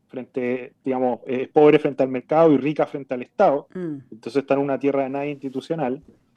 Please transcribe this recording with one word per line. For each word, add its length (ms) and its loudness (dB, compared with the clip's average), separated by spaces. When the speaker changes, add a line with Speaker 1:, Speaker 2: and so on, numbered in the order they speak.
Speaker 1:
frente, 640 -8
digamos, 420 -2
eh, 160 -4
es 60 -8
pobre 300 6
frente 240 -2
al 60 2
mercado 440 2
y 60 4
rica 280 -2
frente 280 -10
al 80 -8
Estado. 500 0
Speaker 2:
Mm. 260 -10
Speaker 1:
Entonces 320 -6
está 120 -2
en 60 2
una 200 -4
tierra 240 0
de 60 -6
nadie 200 -6
institucional. 720 -6